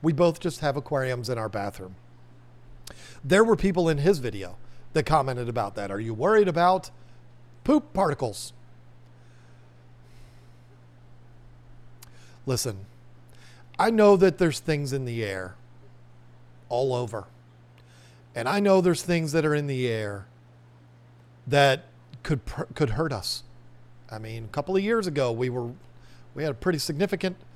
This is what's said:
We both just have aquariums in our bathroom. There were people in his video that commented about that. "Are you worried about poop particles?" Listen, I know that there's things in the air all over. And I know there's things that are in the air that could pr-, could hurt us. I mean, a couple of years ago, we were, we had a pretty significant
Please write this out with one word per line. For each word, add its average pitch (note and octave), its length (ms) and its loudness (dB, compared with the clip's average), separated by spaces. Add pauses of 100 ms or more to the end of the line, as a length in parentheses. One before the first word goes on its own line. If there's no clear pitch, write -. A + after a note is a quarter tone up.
We D#3+ 100 2
both E3 280 2
just - 200 -6
have C#3+ 160 -2
aquariums B2+ 520 -4
in B2 100 -4
our A2 100 -4
bathroom. G2 480 -8 (1300)
There F#3+ 200 6
were A3 120 4
people F3+ 320 2
in D3+ 100 2
his E3 200 4
video G2+ 380 -8 (360)
that D#3+ 120 2
commented C3 440 0
about G#2+ 280 -4
that. G2+ 140 -6
"Are G2+ 100 -4
you A2+ 120 -6
worried F#3+ 360 4
about F3+ 420 2 (760)
poop - 280 2
particles?" D3+ 600 -2 (4000)
Listen, A2+ 400 -4 (920)
I G#3+ 120 2
know G#3 260 8
that F#3 220 4
there's E3 220 2
things C#3+ 320 -2
in C3+ 120 -4
the A#2 200 -4
air F#2+ 300 -6 (1120)
all B2+ 260 0
over. A2+ 320 -6 (1080)
And - 140 -4
I G3+ 120 0
know G3 200 6
there's E3+ 220 4
things E3 300 0
that D#3+ 120 2
are D3+ 100 2
in D3 120 0
the B2+ 220 -2
air G#2 380 -4 (1200)
that C3+ 380 4 (380)
could C#3+ 220 -4
pr-, - 200 -10 (100)
could C#3 160 0
hurt D3+ 220 -2
us. - 300 -8 (680)
I A2+ 80 -12
mean, A2+ 260 -10
a G#2+ 40 -12
couple F3+ 280 -2
of G3 60 2
years G#3+ 240 0
ago, C#3 260 0
we B2 180 0
were, A#2+ 200 -4 (640)
we C3+ 80 -8
had D3+ 100 -2
a - 20 -12
pretty E3+ 240 0
significant F3+ 580 -2 (200)